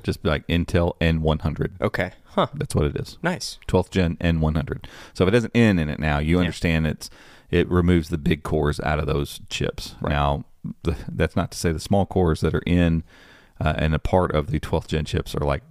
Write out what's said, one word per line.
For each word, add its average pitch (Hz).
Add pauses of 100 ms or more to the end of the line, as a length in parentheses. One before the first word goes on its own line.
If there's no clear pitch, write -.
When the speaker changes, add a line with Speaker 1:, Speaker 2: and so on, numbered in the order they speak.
Speaker 1:
Just -
be -
like 73
Intel 87
N 82
one 78
hundred. -
Speaker 2:
Okay. 92 (140)
Huh. 175
Speaker 1:
That's 147
what 73
it 73
is. -
Speaker 2:
Nice. -
Speaker 1:
Twelfth 90
gen 87
N 82
one 78
hundred. - (280)
So 95
if 90
it 104
has 117
an -
N 107
in 76
it -
now, 73
you 78
Speaker 2:
Yeah. 90
Speaker 1:
understand 82
it's, - (400)
it 87
removes 87
the 85
big 76
cores 76
out 76
of 76
those 71 (100)
chips. -
Speaker 2:
Right. -
Speaker 1:
Now, 71 (380)
the, 80 (120)
that's -
not 90
to -
say 87
the 78
small 98
cores 85
that 80
are 80
in, 85 (560)
uh, 78
and 78
a 73
part 90
of 76
the 76
twelfth -
gen 76
chips -
are, 71
like, 71